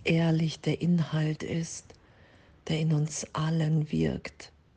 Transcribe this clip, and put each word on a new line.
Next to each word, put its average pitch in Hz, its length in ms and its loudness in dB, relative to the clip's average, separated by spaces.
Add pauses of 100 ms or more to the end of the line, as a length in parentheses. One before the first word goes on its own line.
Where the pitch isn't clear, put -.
ehrlich 165 580 2
der - 200 -2
Inhalt 156 600 0
ist, - 500 -6 (760)
der 156 120 0
in 160 140 2
uns 151 400 -2
allen 156 580 0
wirkt, - 600 -2 (260)